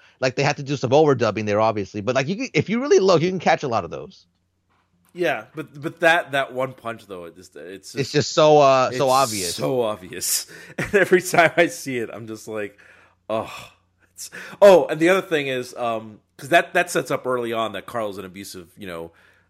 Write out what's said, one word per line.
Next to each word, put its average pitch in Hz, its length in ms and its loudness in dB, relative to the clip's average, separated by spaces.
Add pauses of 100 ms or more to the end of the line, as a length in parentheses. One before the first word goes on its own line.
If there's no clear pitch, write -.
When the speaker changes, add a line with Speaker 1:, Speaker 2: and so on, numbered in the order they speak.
(200)
Speaker 1:
like, 127 160 -2
they 143 80 -2
had 147 140 0
to 147 60 -10
do 135 120 -6
some 123 160 -4
overdubbing 117 540 2
there, 104 140 0
obviously. 107 420 -2
But, 101 140 -2
like, 135 120 -2
you 190 80 -4
can, 240 180 -8
if 160 160 0
you 226 120 -2
really 302 180 4
look, 185 220 4
you 175 80 0
can 185 100 -6
catch 160 240 0
a 147 40 -4
lot 110 180 -2
of 82 60 -14
those. 71 340 -16 (880)
Speaker 2:
Yeah, 147 320 -4 (100)
but, 147 260 -12
but - 200 -10
that, 165 320 2
that 135 200 -2
one 127 200 -4
punch 113 340 -12
though, 90 180 -14
it 82 100 -18
just, 92 200 -20
it's 90 380 -16
just, - 60 -6
Speaker 1:
It's 139 120 -6
just - 220 -2
so, 151 260 6
uh, 135 320 4
so 123 40 -6
Speaker 2:
it's 127 60 -2
Speaker 1:
obvious. 117 540 0
Speaker 2:
so 135 260 -2
obvious. 92 640 -6 (180)
<laughs> - 140 -20
And - 160 -4
every 180 300 4
time 160 340 4
I 170 100 6
see 135 300 -8
it, 113 160 -6
I'm 110 140 -14
just 110 200 -14
like, 107 300 -8 (500)
"Oh." - 440 -6 (420)
It's, - 160 -16 (320)
oh, 180 240 10
and 156 140 -4
the 165 100 4
other 190 140 2
thing 147 240 -2
is, 127 280 -6
um, 113 440 -6 (180)
'cause 135 120 -14
that, 170 260 2
that 175 160 0
sets 156 180 -4
up 139 160 -4
early 123 260 -4
on 113 200 -4
that 95 160 -12
Carl's 107 320 -8
an 95 60 -12
abusive, 92 420 -16 (100)
you 104 80 -16
know, 82 260 -12 (380)